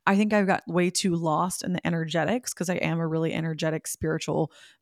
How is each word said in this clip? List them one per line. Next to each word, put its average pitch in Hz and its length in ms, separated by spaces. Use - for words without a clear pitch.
I 196 100
think 214 160
I've 208 140
got 190 200
way 175 220
too 180 260
lost 165 480
in 180 120
the - 120
energetics 165 680
'cause 175 160
I 175 60
am 165 240
a 165 60
really 160 280
energetic, 160 520
spiritual, 160 640